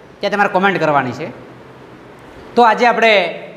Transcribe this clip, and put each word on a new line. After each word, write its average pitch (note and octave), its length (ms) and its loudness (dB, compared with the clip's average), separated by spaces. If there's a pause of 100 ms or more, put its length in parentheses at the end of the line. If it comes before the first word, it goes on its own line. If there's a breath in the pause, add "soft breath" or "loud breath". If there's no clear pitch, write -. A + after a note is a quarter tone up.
(200)
ત્યાં G3+ 140 -6
તમારે G3+ 220 0
comment F#3 280 0
કરવાની C3+ 360 -2
છે. E3 80 -10 (1300)
તો A#3 80 6
આજે A3 240 2
આપણે A3+ 260 2 (440)